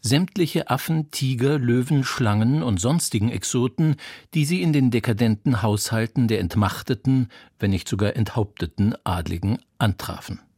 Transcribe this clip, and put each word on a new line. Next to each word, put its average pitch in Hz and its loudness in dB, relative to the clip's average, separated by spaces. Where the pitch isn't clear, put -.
sämtliche 156 0
Affen, 156 -2
Tiger, 131 0
Löwen, 127 2
Schlangen 117 2
und 107 0
sonstigen 120 0
Exoten, 127 0
die 151 0
sie 180 -2
in 165 2
den 131 4
dekadenten 113 0
Haushalten 113 0
der 107 0
entmachteten, 117 0
wenn 101 0
nicht 95 -2
sogar 101 -2
enthaupteten 104 -2
Adligen 87 -2
antrafen. - -4